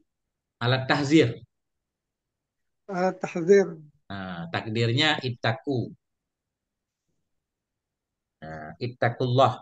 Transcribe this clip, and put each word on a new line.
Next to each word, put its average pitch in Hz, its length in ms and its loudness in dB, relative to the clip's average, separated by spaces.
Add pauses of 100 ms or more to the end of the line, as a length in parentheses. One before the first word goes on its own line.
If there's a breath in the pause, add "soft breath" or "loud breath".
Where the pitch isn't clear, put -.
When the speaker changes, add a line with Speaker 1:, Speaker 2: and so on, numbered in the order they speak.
(600)
Speaker 1:
Alat 123 280 0
tahzir. 143 520 2 (1500)
Speaker 2:
Alat 185 320 -2
tahzir. 175 600 2 (320)
Speaker 1:
Nah, 92 400 -10
takdirnya 117 720 0
ittaqu. 120 680 -4 (2500)
Nah, - 320 -14
ittaqullah, 123 840 0